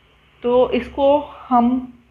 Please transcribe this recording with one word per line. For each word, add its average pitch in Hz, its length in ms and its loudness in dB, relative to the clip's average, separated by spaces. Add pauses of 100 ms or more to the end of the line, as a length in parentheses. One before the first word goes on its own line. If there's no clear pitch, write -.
(420)
तो 247 280 0
इसको 277 480 0
हम 254 760 -2 (160)